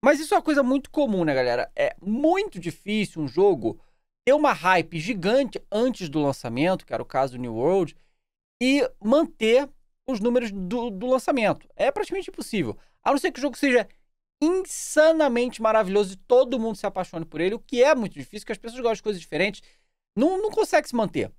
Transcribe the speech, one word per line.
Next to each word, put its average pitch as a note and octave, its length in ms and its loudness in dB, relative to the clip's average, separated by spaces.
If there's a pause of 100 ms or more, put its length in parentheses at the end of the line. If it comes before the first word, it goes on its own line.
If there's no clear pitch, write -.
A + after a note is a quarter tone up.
Mas C#4+ 160 4
isso D#4 140 -4
é F#4+ 60 4
uma - 40 0
coisa C#4+ 200 2
muito C4+ 280 -2
comum, G#3+ 340 0
né, D3 100 0
galera? B2 420 0
É - 240 -2
muito D#4 580 0
difícil F3 640 -6
um C#3+ 80 -4
jogo D3 500 2 (460)
ter B3 80 4
uma D4 220 4
hype E3+ 440 0
gigante G#3 720 -2
antes G#3+ 380 -2
do D3 140 -2
lançamento, C#3+ 640 -2
que B2+ 80 -8
era A#2 80 -6
o - 40 -10
caso C3+ 280 -2
do B2 80 -8
New A#2+ 120 -8
World, D#3 400 0 (680)
e C4 360 2
manter B3+ 680 2 (400)
os B3 120 -4
números A#3+ 300 0
do, G3+ 380 -6
do G3+ 180 -8
lançamento. B3+ 680 0
É B3 160 2
praticamente F#4+ 380 -6
impossível. D3 480 -4 (260)
A A#3 60 2
não C#4+ 80 2
ser F4 120 0
que B3+ 100 -12
o - 20 -4
jogo C4 160 -4
seja B3 280 2 (540)
insanamente D#4 1200 0
maravilhoso G#3 540 0
e - 20 -20
todo B3 420 2
mundo A3+ 180 -4
se - 100 -8
apaixone F3 400 -8
por D#3 160 -6
ele, G3 140 -2
o - 40 -10
que A#3+ 220 0
é D4 120 6
muito A3 200 -4
difícil, D3+ 260 -14
porque - 120 -10
as G#3 60 -8
pessoas A#3 220 -14
gostam A3+ 140 2
de - 80 -10
coisas G3+ 180 -4
diferentes, F#3 400 -4 (560)
não, F4 240 2
não G#4+ 100 -2
consegue F4+ 380 0
se - 80 -6
manter. F3+ 420 -2